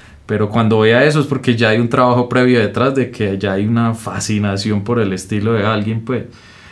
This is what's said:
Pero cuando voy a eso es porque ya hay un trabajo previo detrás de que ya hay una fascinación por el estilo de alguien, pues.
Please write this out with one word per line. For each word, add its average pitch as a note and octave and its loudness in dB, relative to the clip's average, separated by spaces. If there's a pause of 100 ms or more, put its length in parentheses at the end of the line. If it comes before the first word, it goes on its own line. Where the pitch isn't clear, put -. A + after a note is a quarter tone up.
(260)
Pero G#2 -2
cuando A2 2
voy A2 6
a B2 6
eso D3+ 2
es C#3 0
porque B2+ 0
ya A2 2
hay A2 2
un A#2 0
trabajo B2 2
previo B2 2
detrás A#2 0
de B2+ -2
que G2 -4
ya G2 -2
hay G2+ -2
una A#2 0
fascinación G#2 -4
por A#2+ -2
el G2+ 0
estilo G#2 -2
de G#2 0
alguien, A2 -2
pues. B2 -4 (480)